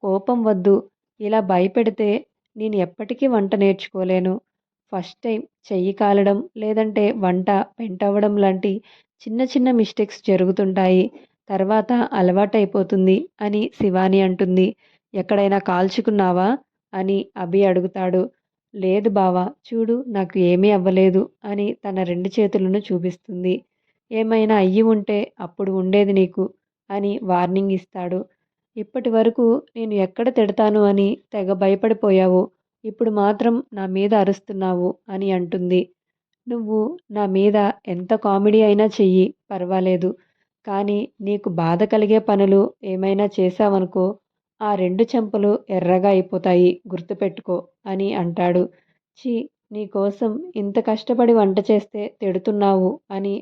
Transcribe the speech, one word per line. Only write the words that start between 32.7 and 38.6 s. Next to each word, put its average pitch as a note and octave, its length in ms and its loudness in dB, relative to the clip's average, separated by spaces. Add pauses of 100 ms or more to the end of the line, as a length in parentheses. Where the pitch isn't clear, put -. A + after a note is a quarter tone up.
ఇప్పుడు A3 260 -4
మాత్రం G#3 440 0 (180)
నా G3+ 140 -8
మీద G3 280 -2
అరుస్తున్నావు" F#3+ 760 0 (200)
అని G3 240 -6
అంటుంది. F3+ 480 -2 (640)
"నువ్వు A3 320 -4 (320)
నా G#3 160 -2
మీద G3 300 2 (300)
ఎంత F3+ 300 -4
కామెడీ G#3 460 2